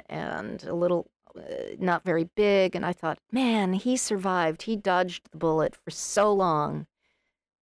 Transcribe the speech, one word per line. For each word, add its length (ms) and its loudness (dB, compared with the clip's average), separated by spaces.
and 540 -8
a 100 -8
little, 380 0
uh, 400 -10
not 260 0
very 200 0
big, 400 4
and 100 -4
I 80 -2
thought, 260 -6
"Man, 420 2
he 220 0
survived. 680 0
He 120 -2
dodged 560 0
the 60 -18
bullet 380 2
for 160 -14
so 420 2
long, 540 0